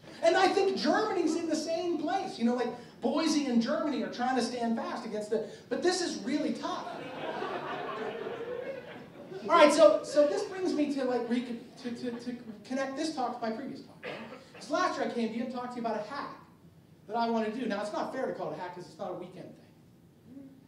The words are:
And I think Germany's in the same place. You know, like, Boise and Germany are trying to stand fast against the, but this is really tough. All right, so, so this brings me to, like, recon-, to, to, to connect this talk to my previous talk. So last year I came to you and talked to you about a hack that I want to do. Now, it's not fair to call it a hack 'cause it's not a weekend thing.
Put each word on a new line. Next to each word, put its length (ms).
And 120
I 120
think 280
Germany's 600
in 120
the 80
same 420
place. 420
You 40
know, 100
like, 140
Boise 460
and 160
Germany 400
are 100
trying 240
to 60
stand 340
fast 300
against 240
the, 180
but 120
this 200
is 200
really 300
tough. 340
All 80
right, 160
so, 320
so 220
this 160
brings 320
me 180
to, 120
like, 260
recon-, 300
to, 100
to, 180
to 260
connect 340
this 160
talk 260
to 80
my 80
previous 240
talk. 260
So 160
last 240
year 100
I 20
came 200
to 40
you 100
and 100
talked 160
to 100
you 60
about 120
a 120
hack 260
that 80
I 140
want 200
to 80
do. 60
Now, 160
it's 120
not 200
fair 140
to 80
call 180
it 60
a 20
hack 140
'cause 100
it's 140
not 120
a 40
weekend 320
thing. 1000